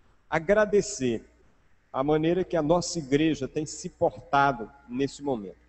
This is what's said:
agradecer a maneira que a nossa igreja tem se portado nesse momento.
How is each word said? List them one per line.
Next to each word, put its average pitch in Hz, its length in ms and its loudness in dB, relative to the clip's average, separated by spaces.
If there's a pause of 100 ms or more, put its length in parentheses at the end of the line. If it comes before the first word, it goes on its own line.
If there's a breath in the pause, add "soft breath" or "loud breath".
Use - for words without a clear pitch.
(300)
agradecer 185 920 0 (680)
a 131 120 -2
maneira 160 400 2
que - 120 -4
a 160 60 2
nossa 170 360 0
igreja 139 500 0
tem 156 180 -6
se - 220 -12
portado 139 840 0 (180)
nesse 135 340 -4
momento. 110 340 -4 (120)